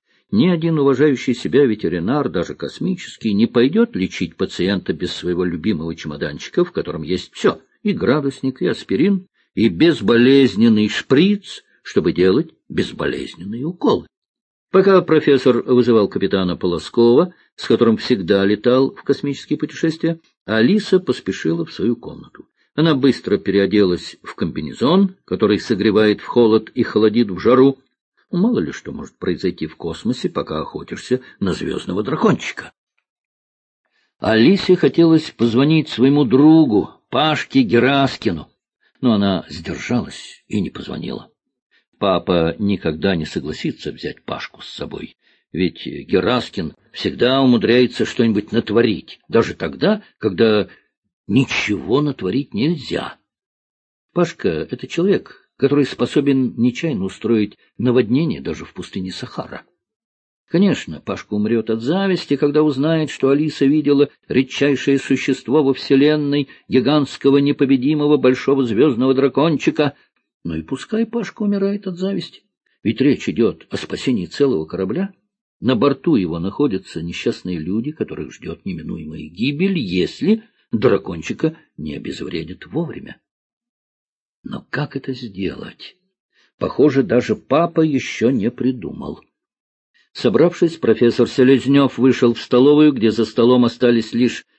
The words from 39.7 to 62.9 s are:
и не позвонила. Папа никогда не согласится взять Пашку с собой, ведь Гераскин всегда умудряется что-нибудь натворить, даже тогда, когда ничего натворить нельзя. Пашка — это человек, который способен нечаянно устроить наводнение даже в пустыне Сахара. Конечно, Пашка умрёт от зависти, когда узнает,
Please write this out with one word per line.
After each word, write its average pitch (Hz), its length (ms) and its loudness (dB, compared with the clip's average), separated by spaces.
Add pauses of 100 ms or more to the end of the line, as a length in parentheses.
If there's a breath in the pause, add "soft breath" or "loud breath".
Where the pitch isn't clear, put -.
и - 140 -4
не 90 100 -6
позвонила. - 580 -12 (680)
Папа 87 600 0
никогда 92 580 -2
не 80 100 -4
согласится 76 640 -8
взять - 340 -12
Пашку - 380 -14
с - 60 -18
собой, - 480 -14 (340)
ведь - 340 -6
Гераскин 90 880 -4 (180)
всегда 127 500 0
умудряется 120 640 2
что-нибудь 110 460 -2
натворить, 110 680 -2 (100)
даже - 260 0
тогда, 147 500 -4 (140)
когда 107 500 0 (580 soft breath)
ничего 107 760 -2
натворить 131 540 -4
нельзя. 120 640 -4 (920)
Пашка — 165 360 -2 (220)
это 127 160 -10
человек, - 720 -4
который 139 280 2
способен 135 720 0
нечаянно 120 480 -2
устроить 107 540 -2 (180)
наводнение 120 640 0
даже 80 240 -8
в - 80 -18
пустыне 92 380 -10
Сахара. - 540 -14 (880)
Конечно, 160 500 0
Пашка - 340 -8
умрёт 110 360 -2
от 113 100 -2
зависти, 175 540 -2
когда 147 300 2
узнает, 151 440 0